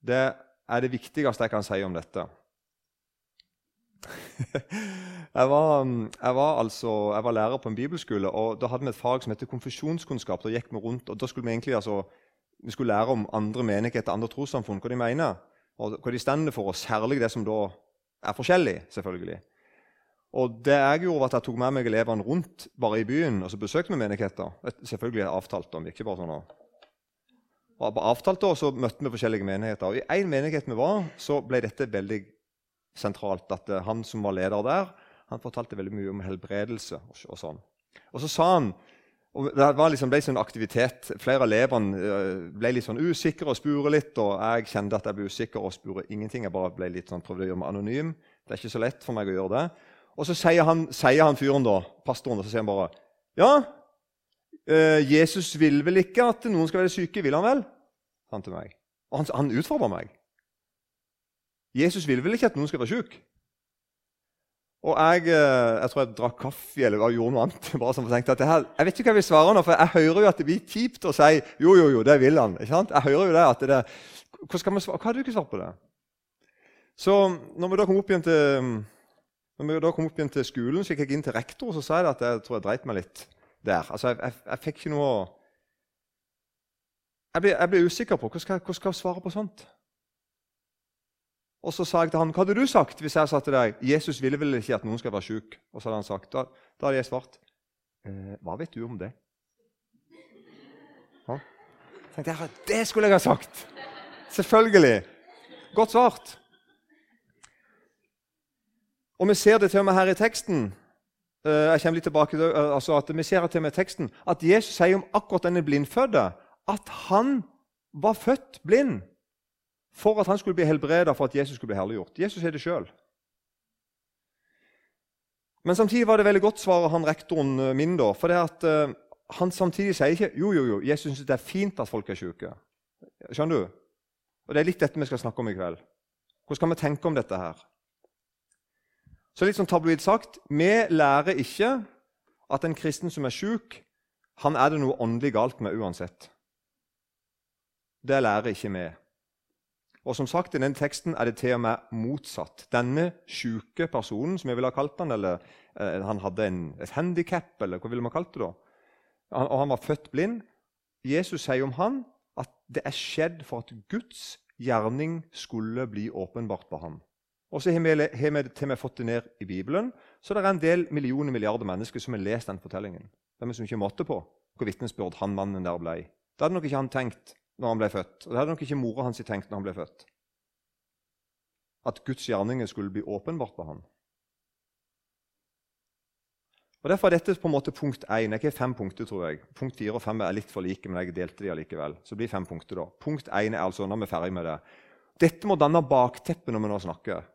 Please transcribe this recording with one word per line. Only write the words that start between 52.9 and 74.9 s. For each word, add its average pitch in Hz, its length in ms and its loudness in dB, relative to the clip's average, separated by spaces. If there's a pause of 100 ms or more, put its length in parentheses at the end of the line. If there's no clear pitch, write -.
«Ja, 240 140 8 (1160)
eh, 156 400 8
Jesus 160 480 4
vil 147 300 6
vel 185 160 4
ikke 240 260 2
at 233 160 -2
noen 165 240 2
skal 185 140 0
være 180 100 0
syke, 175 320 -4
vil 135 80 2
han 180 140 2
vel?» 262 180 2 (640)
Sa 107 80 -10
han 98 80 -12
til 92 80 -12
meg. 82 240 -14 (320)
Og - 140 -2
han, - 100 -6
han 131 240 0
utfordret 196 320 0
meg. 87 240 -8 (1600)
«Jesus 170 320 0
vil 127 160 2
vel 202 160 0
ikke 233 160 2
at 147 60 -4
noen 143 100 -2
skal 127 160 -4
være 214 140 -2
syk?» - 240 -12 (1600)
Og - 160 2
jeg, 165 320 6
eh, 131 480 6
jeg 123 120 -2
tror 143 100 0
jeg 117 160 -4
drakk 120 240 -2
kaffe - 420 -4
eller 110 320 4
gjorde 117 180 0
noe 120 120 2
annet, - 280 -6
<laughs> - 80 -4
bare 123 140 0
sånn, 131 80 -4
for 113 80 -4
jeg 123 80 4
tenkte 127 160 2
at 127 60 0
det 143 80 4
her, 156 160 4 (120)
jeg 156 100 4
vet 185 100 -2
ikke 240 100 0
hva 226 60 8
jeg 214 80 6
vil - 80 -2
svare 165 260 10
nå, 180 80 8
for 165 160 6
jeg 160 140 8
hører 165 320 6
jo 196 40 10
at 185 120 4
det 139 80 -2
blir 180 180 0
kjipt 226 400 -4
å 151 80 2
si, 151 140 10 (340)
«Jo, 185 160 10
jo, 165 140 10
jo, 113 100 6
det 143 160 10
vil 143 220 8
han», 101 180 2
ikke 110 140 -4
sant? 185 180 2
Jeg 135 160 4
hører 170 220 4
jo 165 80 4
det 170 100 10
at 127 240 4
det, 135 60 8 (640)
hva 170 160 -6
skal 196 160 -2
man 196 80 -2
sva-, 175 140 -6